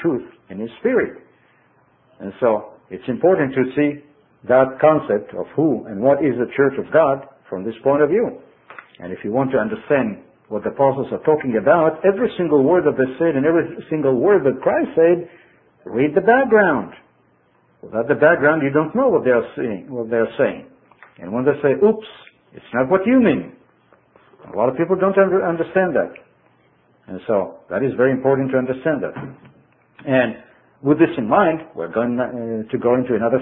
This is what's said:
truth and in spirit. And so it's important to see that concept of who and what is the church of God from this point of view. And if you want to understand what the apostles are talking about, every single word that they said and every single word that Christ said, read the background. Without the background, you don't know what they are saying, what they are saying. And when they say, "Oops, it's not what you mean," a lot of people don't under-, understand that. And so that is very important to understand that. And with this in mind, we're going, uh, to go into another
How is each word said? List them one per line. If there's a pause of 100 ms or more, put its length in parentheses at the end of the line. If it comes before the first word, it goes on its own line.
truth (220)
and
in (100)
spirit. (1040)
And
so (160)
it's
important
to (100)
see (400)
that
concept
of (100)
who
and
what
is
the
church
of
God (220)
from
this
point
of
view. (640)
And
if
you
want
to
understand (260)
what
the
apostles
are
talking
about,
every
single
word
that
they (100)
said
and
every (140)
single
word
that
Christ
said, (560)
read
the
background. (880)
Without
the
background,
you
don't
know
what
they
are (120)
saying,
what
they
are
saying. (520)
And
when
they (100)
say,
"Oops, (440)
it's
not
what
you
mean," (1000)
a
lot
of
people
don't
under-,
understand
that. (920)
And
so
that
is
very
important
to
understand
that. (920)
And (460)
with
this
in
mind, (140)
we're
going,
uh,
to
go
into
another